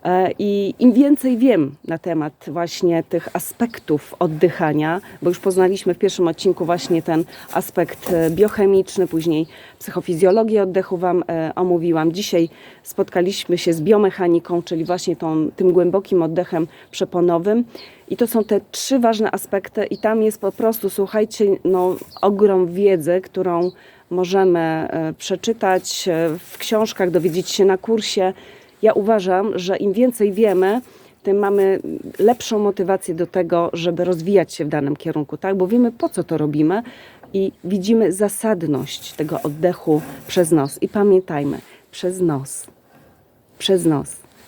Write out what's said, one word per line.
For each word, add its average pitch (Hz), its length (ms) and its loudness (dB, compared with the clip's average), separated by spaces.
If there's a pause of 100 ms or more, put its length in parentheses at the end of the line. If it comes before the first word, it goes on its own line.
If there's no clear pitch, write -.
E, 180 340 2
i 202 400 0
im 247 140 6
więcej 262 460 4
wiem 180 360 2 (100)
na 165 140 -6
temat 156 340 -4 (160)
właśnie 170 540 -2
tych - 340 -4
aspektów - 800 -4
oddychania, 156 800 0 (220)
bo 160 60 0
już 180 100 -2
poznaliśmy 185 560 0
w - 40 -8
pierwszym 185 300 0
odcinku 175 360 -2
właśnie 165 380 -2
ten 160 220 -2 (280)
aspekt, - 600 -4
e, 165 180 2
biochemiczny, 190 760 0
później 160 400 -2 (320)
psychofizjologię 196 840 0
oddechu 190 340 -2
wam, 180 320 0
e, 160 260 -4
omówiłam. 170 580 0
Dzisiaj 175 360 0 (340)
spotkaliśmy 180 760 -2
się 175 140 0
z 165 80 -2
biomechaniką, 175 800 2
czyli 165 220 -6
właśnie 175 320 -4
tą, 156 400 -2
tym 185 160 2
głębokim 180 500 2
oddechem 165 440 -2 (240)
przeponowym. 180 760 0 (440)
I - 80 -6
to 240 100 2
są 220 180 0
te 202 160 0 (100)
trzy - 280 -2
ważne 226 320 2
aspekty 208 540 -4
i - 140 -6
tam 220 240 0
jest 214 180 0
po 196 120 -2
prostu, 190 380 -2
słuchajcie, 208 560 -2 (180)
no, 185 320 2 (260)
ogrom 196 440 2
wiedzy, 180 540 2
którą 180 500 -2 (400)
możemy, 180 500 2
e, 160 580 -4
przeczytać, 190 920 -2
e, 165 300 0
w - 200 -20
książkach, 214 520 -2
dowiedzieć 175 400 -2
się 202 140 2
na 190 140 4
kursie. 208 540 -2 (500)
Ja 214 100 4
uważam, 196 680 0
że 180 180 -2
im 196 160 0
więcej 220 400 2
wiemy, 196 480 2 (420)
tym 202 160 2
mamy 196 420 2 (380)
lepszą 226 400 2
motywację 190 560 -2
do 170 120 -4
tego, 170 460 0
żeby 170 320 -2
rozwijać 175 500 0
się 165 100 -6
w 147 40 -4
danym 143 280 -2
kierunku, 151 400 -6
tak? 196 200 -2
Bo 185 100 0
wiemy, 233 260 2
po 330 160 -4
co 175 160 -4
to 160 140 -4
robimy 151 440 0 (500)
i 196 200 -2 (120)
widzimy 196 480 2
zasadność 180 1000 -4
tego 156 300 -6
oddechu 160 580 0 (260)
przez 170 260 2
nos. 143 300 0
I 196 60 -2
pamiętajmy, 185 680 2 (320)
przez 185 300 -6
nos, 147 460 -2 (920)
przez 185 260 2
nos, 151 320 0 (320)